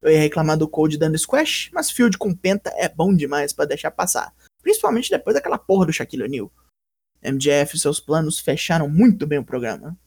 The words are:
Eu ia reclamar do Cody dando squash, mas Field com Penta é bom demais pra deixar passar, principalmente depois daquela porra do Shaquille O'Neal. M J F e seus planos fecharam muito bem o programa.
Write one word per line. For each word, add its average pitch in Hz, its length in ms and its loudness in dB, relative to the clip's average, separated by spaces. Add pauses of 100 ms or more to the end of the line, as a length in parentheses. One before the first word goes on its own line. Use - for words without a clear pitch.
Eu 156 100 4
ia 156 80 6
reclamar 156 380 2
do 156 100 2
Cody 156 300 0
dando 156 200 0
squash, - 560 -2
mas - 180 -4
Field 233 260 2
com 196 160 -4
Penta 190 420 -2
é 175 120 -2
bom 180 260 0
demais 147 380 0
pra - 140 -2
deixar 147 260 -4
passar, - 420 -4 (280)
principalmente 359 480 0
depois - 240 -2
daquela - 240 -2
porra 185 300 2
do 160 60 -2
Shaquille 131 300 -6
O'Neal. 127 280 -6 (720)
M 135 160 -4
J 139 140 2 (100)
F 147 140 -2
e 160 40 -6
seus 147 200 0
planos 156 400 -2
fecharam 156 480 -2
muito 190 400 4
bem 147 120 0
o - 60 -6
programa. 120 600 -8